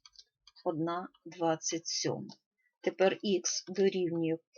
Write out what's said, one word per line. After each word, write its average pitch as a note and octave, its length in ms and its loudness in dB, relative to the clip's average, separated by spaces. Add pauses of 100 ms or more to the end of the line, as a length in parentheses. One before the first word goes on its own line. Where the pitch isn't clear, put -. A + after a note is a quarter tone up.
(640)
Одна E3+ 440 -2 (180)
двадцять E3 640 -2
сьома. - 480 -4 (460)
Тепер F#3 380 2 (240)
х - 240 -4
дорівнює F3 720 2 (200)